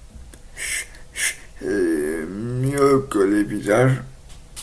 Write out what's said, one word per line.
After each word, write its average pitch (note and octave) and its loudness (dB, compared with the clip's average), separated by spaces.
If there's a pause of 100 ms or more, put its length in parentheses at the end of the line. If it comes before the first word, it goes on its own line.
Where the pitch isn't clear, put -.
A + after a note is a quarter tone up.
(1600)
C'est D#2+ 0
mieux C3 2
que - 0
les G2+ 4
visages, A#2 2 (600)